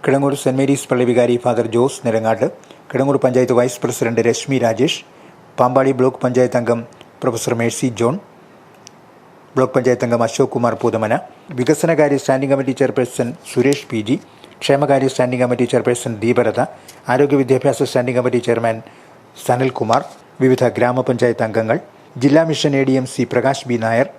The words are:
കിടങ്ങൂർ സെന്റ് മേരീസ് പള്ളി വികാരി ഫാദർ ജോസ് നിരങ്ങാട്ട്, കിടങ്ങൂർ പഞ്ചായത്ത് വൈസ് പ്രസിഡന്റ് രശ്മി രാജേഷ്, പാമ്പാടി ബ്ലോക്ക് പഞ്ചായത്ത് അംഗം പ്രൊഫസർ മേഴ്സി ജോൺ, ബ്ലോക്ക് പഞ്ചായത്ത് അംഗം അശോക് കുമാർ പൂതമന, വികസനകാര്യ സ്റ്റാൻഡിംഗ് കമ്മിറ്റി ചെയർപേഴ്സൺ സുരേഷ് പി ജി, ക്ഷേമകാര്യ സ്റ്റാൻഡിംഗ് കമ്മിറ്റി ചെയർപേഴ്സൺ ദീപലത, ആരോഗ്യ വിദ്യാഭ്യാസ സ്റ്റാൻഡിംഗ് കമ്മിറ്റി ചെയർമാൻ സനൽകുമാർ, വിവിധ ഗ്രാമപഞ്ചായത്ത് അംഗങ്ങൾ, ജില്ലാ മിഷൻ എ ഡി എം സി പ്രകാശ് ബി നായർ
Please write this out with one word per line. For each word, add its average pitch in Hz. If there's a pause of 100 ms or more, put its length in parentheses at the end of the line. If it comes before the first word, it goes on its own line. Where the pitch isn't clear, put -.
കിടങ്ങൂർ 139
സെന്റ് 131
മേരീസ് 135
പള്ളി 127
വികാരി 120
ഫാദർ 117
ജോസ് 120
നിരങ്ങാട്ട്, 113 (420)
കിടങ്ങൂർ 135
പഞ്ചായത്ത് 127
വൈസ് 123
പ്രസിഡന്റ് 117
രശ്മി 120
രാജേഷ്, 120 (540)
പാമ്പാടി 131
ബ്ലോക്ക് 127
പഞ്ചായത്ത് 123
അംഗം 117 (360)
പ്രൊഫസർ 120
മേഴ്സി 117
ജോൺ, 120 (1400)
ബ്ലോക്ക് 131
പഞ്ചായത്ത് 123
അംഗം 120
അശോക് 127
കുമാർ 117
പൂതമന, 113 (300)
വികസനകാര്യ 147
സ്റ്റാൻഡിംഗ് 135
കമ്മിറ്റി 135
ചെയർപേഴ്സൺ 123 (200)
സുരേഷ് 139
പി 117
ജി, 113 (420)
ക്ഷേമകാര്യ 139
സ്റ്റാൻഡിംഗ് 127
കമ്മിറ്റി 123
ചെയർപേഴ്സൺ 120
ദീപലത, 113 (440)
ആരോഗ്യ 139
വിദ്യാഭ്യാസ 131
സ്റ്റാൻഡിംഗ് 123
കമ്മിറ്റി 123
ചെയർമാൻ 117 (640)
സനൽകുമാർ, 127 (380)
വിവിധ 127
ഗ്രാമപഞ്ചായത്ത് 123
അംഗങ്ങൾ, 113 (380)
ജില്ലാ 143
മിഷൻ 151
എ 135
ഡി 131
എം 131
സി -
പ്രകാശ് 131
ബി 120
നായർ 113 (140)